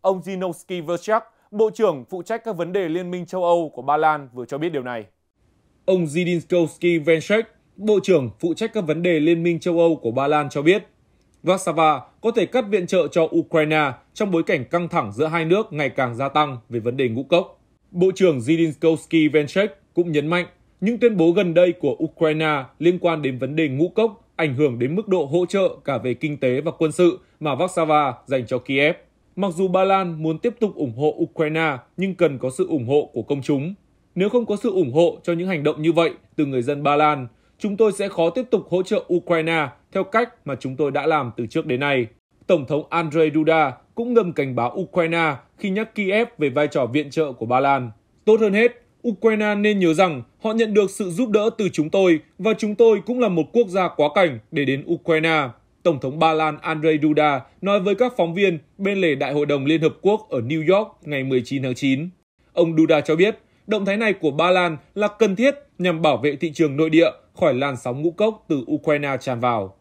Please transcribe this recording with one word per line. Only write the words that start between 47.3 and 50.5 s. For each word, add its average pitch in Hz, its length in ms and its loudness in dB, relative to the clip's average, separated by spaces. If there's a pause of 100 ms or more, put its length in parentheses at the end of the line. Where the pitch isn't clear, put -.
của 120 140 -8
Ba 123 140 2
Lan. 135 300 0 (340)
"Tốt 214 160 6
hơn 214 120 2
hết, 233 200 4 (360)
Ukraine 214 460 0
nên 208 240 2
nhớ 165 160 4
rằng 156 280 0 (200)
họ 220 100 -2